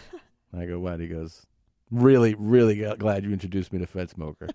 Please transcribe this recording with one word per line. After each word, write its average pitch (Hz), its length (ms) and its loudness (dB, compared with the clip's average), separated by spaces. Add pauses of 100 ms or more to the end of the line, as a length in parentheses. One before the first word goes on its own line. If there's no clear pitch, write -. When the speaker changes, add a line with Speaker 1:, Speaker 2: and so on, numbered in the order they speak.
(240)
Speaker 1:
<laughs> - 320 -20
Speaker 2:
I 87 100 -8
go, 87 120 -8
"What?" 87 220 -6
He 85 80 -8
goes, 82 360 -12 (460)
"Really, 120 480 6
really 110 380 4
g-, 104 220 -4
glad 101 260 0
you 101 80 -4
introduced 95 400 -6
me 92 80 -4
to 87 60 -6
Fed 90 240 -8
Smoker." 78 440 -12